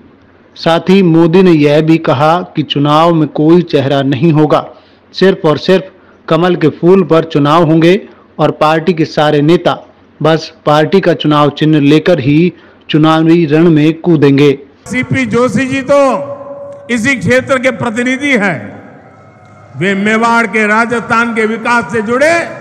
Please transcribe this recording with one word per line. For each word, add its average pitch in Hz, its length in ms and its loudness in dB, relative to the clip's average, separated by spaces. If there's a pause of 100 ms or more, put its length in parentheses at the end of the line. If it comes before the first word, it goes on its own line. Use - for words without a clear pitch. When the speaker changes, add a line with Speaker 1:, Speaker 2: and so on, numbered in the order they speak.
(560)
Speaker 1:
साथ 170 340 -2
ही 196 140 4
मोदी 165 400 4
ने 180 80 4
यह 147 300 2
भी 160 180 2
कहा 156 420 0 (140)
कि 151 80 -2
चुनाव 151 500 0
में 156 160 0
कोई 160 340 2
चेहरा 139 400 -2
नहीं 139 300 0
होगा, 151 320 0 (480)
सिर्फ 190 320 0
और 151 140 0
सिर्फ 190 320 -2 (360)
कमल 170 280 0
के 151 160 0
फूल 185 320 2
पर 160 220 0
चुनाव 156 400 0
होंगे 165 340 2 (400)
और 151 120 0
पार्टी 156 420 0
के 156 140 -2
सारे 147 360 0
नेता 156 340 2 (420)
बस 156 320 -2 (140)
पार्टी 156 360 2
का 170 140 0
चुनाव 147 360 0
चिन्ह 156 300 0
लेकर 156 380 2
ही 147 340 0 (360)
चुनावी 160 560 2
रण 156 240 2
में 156 320 2
कूदेंगे। 147 500 2 (360)
Speaker 2:
सीपी 254 380 -4
जोशी 233 400 -2
जी 269 180 -6
तो - 1080 -4
इसी 247 240 -2
क्षेत्र 247 440 -2
के 254 140 -2
प्रतिनिधि 247 600 -4
हैं। 190 260 -2 (1200)
वे 190 160 -2
मेवाड़ 226 520 0
के, 214 200 -2
राजस्थान 233 680 -2
के 220 100 -2
विकास 226 480 -4
से 226 80 -4
जुड़े 247 300 0 (300)